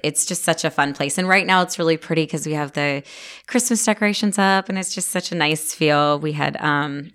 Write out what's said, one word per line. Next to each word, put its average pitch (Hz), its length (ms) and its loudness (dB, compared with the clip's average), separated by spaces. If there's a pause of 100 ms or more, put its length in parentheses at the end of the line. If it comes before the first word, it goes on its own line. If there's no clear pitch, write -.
It's - 240 -2
just - 200 -6
such 160 180 0
a 156 60 0
fun 143 240 0
place. 139 240 -2
And 185 100 0
right 185 180 4
now 185 160 4
it's 180 160 -2
really 165 200 2
pretty 160 280 0
'cause 156 200 -6
we 151 80 -4
have 147 180 -4
the 143 320 -2 (440)
Christmas 233 360 0
decorations 208 560 0
up 190 300 2
and 190 80 -4
it's 185 180 -6
just - 160 -6
such 180 220 -4
a - 20 -2
nice 156 380 0
feel. 147 460 2
We 151 120 -4
had, 143 300 -2
um, 147 540 -2